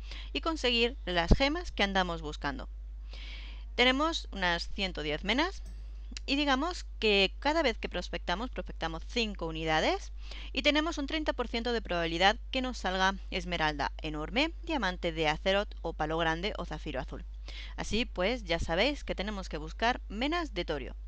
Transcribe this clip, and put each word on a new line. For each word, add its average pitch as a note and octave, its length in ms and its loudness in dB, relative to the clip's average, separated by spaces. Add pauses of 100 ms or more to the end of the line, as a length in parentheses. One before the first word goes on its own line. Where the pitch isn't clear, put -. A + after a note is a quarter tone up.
(340)
y - 80 0
conseguir A#3+ 640 2
las F3 260 4
gemas D4+ 400 4
que - 120 2
andamos F#3 360 2
buscando. D3 480 -4 (1080)
Tenemos C4+ 540 4
unas F3 440 0
ciento F#3 260 -2
diez D3+ 240 -2
menas C4+ 380 0 (640)
y C4+ 100 0
digamos C#4+ 480 2 (140)
que A3 420 6
cada D#4 220 4
vez B3 160 2
que G3 100 -4
prospectamos, F3+ 640 -2
prospectamos E3 580 -4
cinco G#3 380 -2
unidades D#3+ 680 2 (400)
y B3+ 100 0
tenemos D4+ 360 4
un C#4 80 -2
treinta D#4 260 0
por - 160 -2
ciento A#3 240 0
de A3+ 100 0
probabilidad F3 540 4 (140)
que C4 120 0
nos B3+ 160 -2
salga F#3+ 360 4 (160)
esmeralda D#3+ 640 0 (100)
enorme, D#3 500 0 (100)
diamante F#3 500 0
de D#3+ 160 2
Azeroth G3 540 2
o E3 120 -4
palo D#3 240 0
grande E3 400 0
o F3 60 -2
zafiro D3+ 360 -6
azul. C#3+ 240 -8 (520)
Así G#3 280 0
pues, A3 400 -2
ya E3+ 140 0
sabéis F#3 460 2
que F3+ 100 -2
tenemos F#3+ 340 -4
que E3 100 -4
buscar A3+ 500 0
menas D4 460 -2
de F3 100 0
torio. C#3+ 300 -4 (140)